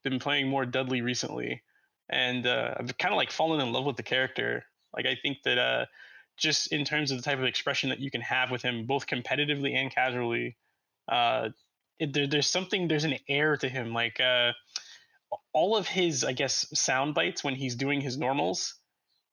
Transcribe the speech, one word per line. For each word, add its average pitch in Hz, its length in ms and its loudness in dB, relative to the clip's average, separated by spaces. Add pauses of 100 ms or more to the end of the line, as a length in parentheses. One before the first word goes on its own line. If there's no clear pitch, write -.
been 131 160 0
playing 139 300 0
more 135 160 2
Dudley 127 360 0
recently, 123 640 -4 (460)
and, 127 380 0
uh, 120 320 0
I've 120 180 -6
kinda, 196 180 2
like, 147 160 2
fallen 160 300 2
in 120 120 0
love 131 120 0
with 139 120 -2
the 120 60 -8
character. 120 640 -2 (280)
Like, 120 140 -4
I 131 80 2
think 139 280 -4
that, 123 140 2
uh, 123 280 2 (520)
just - 360 0
in 147 120 0
terms 151 260 0
of 131 80 0
the 123 40 -8
type 139 160 0
of 131 60 0
expression 131 440 0
that 127 100 -2
you 139 120 -4
can 120 100 -4
have 127 300 0
with 123 120 -2
him, 117 240 -2
both 135 200 0
competitively 139 680 0
and 131 160 0
casually, 120 640 0 (520)
uh, 120 400 2 (500)
it, 151 140 0
there, 143 140 2
there's 143 220 2
something, 180 380 0
there's 156 180 2
an 135 120 0 (120)
air 147 280 4
to 131 120 -2
him. 120 240 -4
Like, 117 280 0
uh, 123 320 4 (800)
a-, - 40 -8 (160)
all 185 240 4
of 180 100 0
his, 170 380 2
I 131 80 -2
guess, 131 340 -2 (120)
sound 143 360 0
bites 170 280 0
when 135 120 -2
he's 127 200 -4
doing 139 260 0
his 135 160 -4
normals, 147 580 0 (580)